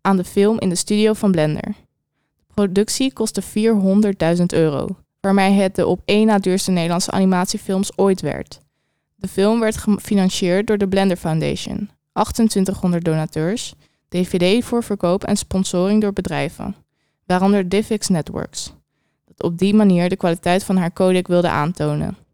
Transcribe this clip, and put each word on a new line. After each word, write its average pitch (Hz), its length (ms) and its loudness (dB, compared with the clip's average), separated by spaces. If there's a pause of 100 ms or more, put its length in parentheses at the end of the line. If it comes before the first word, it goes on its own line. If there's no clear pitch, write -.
aan 196 160 2
de 180 80 0
film 208 340 2
in 196 100 -2
de 180 60 -2
studio 214 380 0
van 208 180 0
Blender. 160 440 0 (720)
De - 80 -20
productie 208 580 0
kostte 214 300 -4
vierhonderdduizend 196 1080 2
euro, 151 360 0 (320)
waarmee 196 320 2
het 196 220 2
de 180 120 2
op - 180 -2
één 214 220 2
na 214 120 4
duurste 190 320 0
Nederlandse 175 400 0
animatiefilms 190 880 0
ooit 196 220 2
werd. - 400 -8 (560)
De 190 120 -10
film 214 320 2
werd 220 160 0
gefinancierd 196 880 0
door 214 120 0
de 202 100 0
Blender 190 280 0
Foundation, 160 760 -4 (220)
achtentwintighonderd 190 920 0
donateurs, 160 680 -4 (340)
D - 80 -8
V 180 440 0
D 240 40 -4
voor 240 200 -2
verkoop 190 400 -2
en 208 120 -2
sponsoring 190 640 0
door 202 120 -2
bedrijven, 175 640 -6 (500)
waaronder 190 420 2
Divx 208 400 -2
Networks, - 640 -4 (520)
dat - 180 -12
op 170 160 -2
die 202 160 2
manier 185 340 4
de 190 80 -2
kwaliteit 180 480 0
van 190 120 0
haar 180 160 0
codec 185 340 0
wilde 175 220 2
aantonen. 151 680 -2 (180)